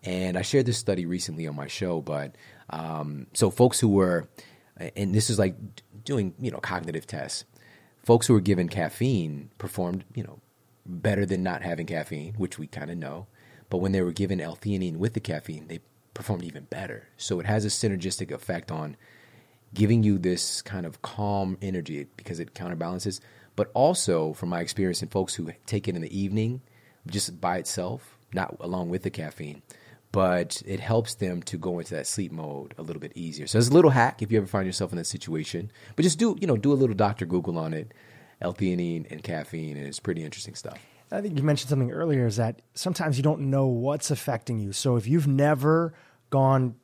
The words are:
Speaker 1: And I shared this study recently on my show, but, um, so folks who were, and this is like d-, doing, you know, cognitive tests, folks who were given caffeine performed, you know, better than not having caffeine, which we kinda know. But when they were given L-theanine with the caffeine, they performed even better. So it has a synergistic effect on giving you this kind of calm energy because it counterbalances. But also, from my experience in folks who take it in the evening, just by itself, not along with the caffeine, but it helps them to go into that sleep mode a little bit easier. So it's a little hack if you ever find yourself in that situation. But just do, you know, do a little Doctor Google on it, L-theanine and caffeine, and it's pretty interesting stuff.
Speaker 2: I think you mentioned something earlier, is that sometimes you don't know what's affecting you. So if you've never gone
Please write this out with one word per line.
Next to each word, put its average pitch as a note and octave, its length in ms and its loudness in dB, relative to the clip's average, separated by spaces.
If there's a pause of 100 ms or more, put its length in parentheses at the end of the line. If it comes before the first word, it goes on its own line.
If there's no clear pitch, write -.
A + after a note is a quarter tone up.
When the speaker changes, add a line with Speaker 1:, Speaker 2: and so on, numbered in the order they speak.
Speaker 1:
And F#2 340 -2
I F#2 40 0
shared C3+ 240 2
this A#2 120 0
study F2+ 280 -2
recently E2 420 -4
on D2 80 -6
my C#2+ 120 -8
show, F2 340 -4
but, D2 340 -6 (340)
um, D#2 640 -8
so G#2 160 4
folks A#2+ 300 4
who A#2 100 4
were, F#2 380 4 (680)
and G2 180 -2
this A2 160 2
is G#2+ 100 2
like F#2+ 160 4 (200)
d-, - 80 -20 (220)
doing, G#2+ 340 0
you A#2+ 120 -4
know, - 80 -8
cognitive E2+ 480 -6
tests, - 380 -8 (580)
folks A#2 240 6
who C3 60 8
were G#2+ 80 8
given F2+ 280 2
caffeine E2 880 -2
performed, F2+ 460 -4 (100)
you A#2 100 -6
know, D2+ 160 -14 (460)
better G2 400 0
than F#2 180 0
not F#2 200 -2
having E2+ 240 -4
caffeine, D#2+ 500 -6
which F#2+ 220 -4
we D#2 80 -10
kinda D#2 280 -10
know. D#2+ 320 -10 (420)
But F#2 80 0
when F#2+ 160 2
they F#2+ 80 2
were F2+ 100 0
given F#2 280 -2
L-theanine F2 580 -4
with G#2 180 -2
the A2+ 40 -2
caffeine, D#2 480 -8
they E2 120 -10 (340)
performed F2+ 300 -4
even D#2+ 220 -12
better. - 420 -10 (100)
So F#2 220 -2
it E2 80 -6
has G#2+ 180 2
a G#2 40 0
synergistic F#2+ 640 -2
effect - 400 -8
on D#2 240 -8 (760)
giving G#2+ 300 6
you G#2 160 6
this F2+ 420 0
kind F#2 240 -8
of - 160 -12
calm G2 600 -2
energy D#2+ 440 -4 (100)
because - 240 -10
it E2+ 140 -10
counterbalances. F2+ 680 -6 (360)
But - 180 0
also, F#2 600 2
from E2+ 160 -6
my F2 120 -2
experience F2+ 400 0
in - 80 -6
folks F#2 240 0
who E2+ 160 -6 (160)
take G2+ 220 -2
it F2+ 80 -2
in E2+ 60 -4
the E2 160 -6
evening, A2 440 0 (460)
just F2 340 -4
by F2+ 160 2
itself, F#2 600 -6 (160)
not F2+ 260 -4
along F2 300 -4
with F#2 140 -2
the F#2+ 60 -2
caffeine, D2 520 -10 (500)
but F2+ 540 2
it F#2+ 140 -4
helps A2+ 360 0
them F2+ 280 -2
to - 140 -8
go F2 220 -4
into E2 160 -8
that D2 120 -6
sleep F#2 240 -4
mode C#2+ 460 -10
a D#2+ 40 -14
little D#2+ 180 -8
bit D2 160 -12
easier. D2+ 320 -8
So - 100 2
it's A#2+ 120 8
a C3+ 40 6
little D#3+ 180 12
hack B2+ 300 4
if G#2+ 100 -2
you A2+ 60 6
ever G2 100 2
find F#2+ 180 0
yourself F#2 260 -2
in F2 60 -4
that E2+ 80 -6
situation. E2 640 -6 (240)
But D3+ 80 4
just E3 160 4
do, A3 200 4
you F#3 80 0
know, C#3 100 6
do C3+ 140 4
a C#3+ 40 8
little B2+ 200 4
Doctor G#2 300 2
Google F2 320 0
on D#2+ 160 -4
it, D#2+ 200 -8 (480)
L-theanine F2 680 0
and D#2 120 -12
caffeine, D#2+ 540 -6
and C#2+ 100 -8
it's C#2 120 -10
pretty E2+ 240 -4
interesting - 320 -12
stuff. - 220 -14 (340)
Speaker 2:
I G3 100 -4
think G3 160 -4
you C#3 60 0
mentioned C#3+ 260 2
something C3+ 220 2
earlier, D3+ 340 2
is G#2+ 120 0
that A#2 240 0 (120)
sometimes E3 440 0
you C3+ 60 0
don't D3+ 180 4 (100)
know C3+ 160 4
what's B2+ 420 0
affecting A#2+ 500 -2
you. G2+ 140 -4
So B2+ 220 2
if A2 120 0
you've D3 200 4
never D3 640 4 (360)
gone C3+ 540 4